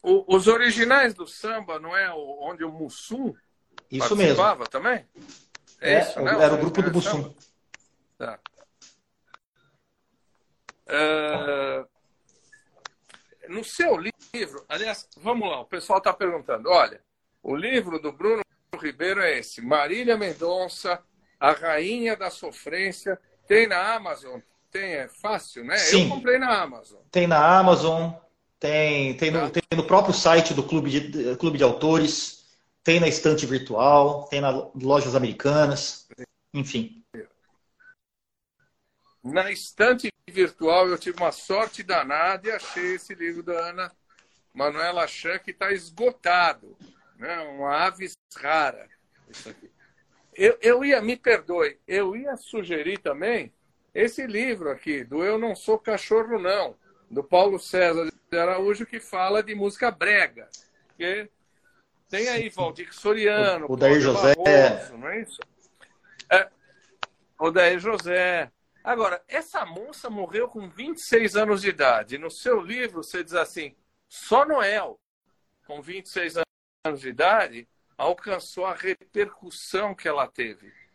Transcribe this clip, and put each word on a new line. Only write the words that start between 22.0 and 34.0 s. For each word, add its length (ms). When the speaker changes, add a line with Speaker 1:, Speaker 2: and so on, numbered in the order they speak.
Speaker 1:
da 140
Sofrência. 880
Tem 200
na 280
Amazon? 460
Tem, 240
é 140
fácil, 560
né? 120
Speaker 2:
Sim. 280
Speaker 1:
Eu 120
comprei 220
na 240
Amazon. 380
Speaker 2:
Tem 160
na 320
Amazon, 540
tem, 580
tem 140
no, 100
Speaker 1:
Tá. 100
Speaker 2:
tem 120
no 60
próprio 300
site 400
do 80
Clube 280
de, 460
Clube 220
de 60
Autores, 840
tem 160
na 80
estante 380
virtual, 760